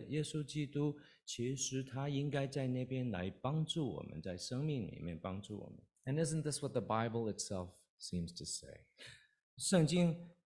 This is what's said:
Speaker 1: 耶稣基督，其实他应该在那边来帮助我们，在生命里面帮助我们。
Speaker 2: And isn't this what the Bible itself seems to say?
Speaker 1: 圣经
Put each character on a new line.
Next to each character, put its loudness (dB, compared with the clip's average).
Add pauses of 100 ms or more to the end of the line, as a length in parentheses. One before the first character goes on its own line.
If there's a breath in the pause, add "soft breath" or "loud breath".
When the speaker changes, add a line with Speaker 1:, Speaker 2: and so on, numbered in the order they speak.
Speaker 1:
耶 0
稣 -2
基 -2
督， 2 (240 loud breath)
其 -2
实 0
他 -4
应 2
该 2
在 0
那 2
边 0
来 0
帮 0
助 0
我 -6
们， -8
在 -4
生 -2
命 0
里 -10
面 -4
帮 -4
助 -8
我 -10
们。 -16 (260)
Speaker 2:
And 2
isn't 2
this -2
what -2
the 2
Bible 2
itself -4 (300)
seems -4
to -8
say? -10 (720 loud breath)
Speaker 1:
圣 6
经 4 (140)